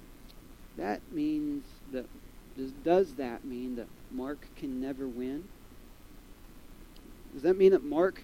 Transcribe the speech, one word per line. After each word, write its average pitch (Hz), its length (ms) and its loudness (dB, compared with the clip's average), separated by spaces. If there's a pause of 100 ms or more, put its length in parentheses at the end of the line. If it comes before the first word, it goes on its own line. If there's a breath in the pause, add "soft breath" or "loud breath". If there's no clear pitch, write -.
(760)
that - 240 -2 (100)
means 151 540 0 (260)
that, 127 160 -4 (500)
does, 131 140 -4 (140)
does 170 300 6
that 120 300 -6
mean 127 300 -4
that 117 140 -6 (240)
Mark 135 340 -6 (100)
can 131 240 -4
never 135 280 -4
win? 127 360 -4 (1900)
Does 135 80 -8
that 185 160 6
mean 190 140 12
that 147 100 8
Mark 156 420 2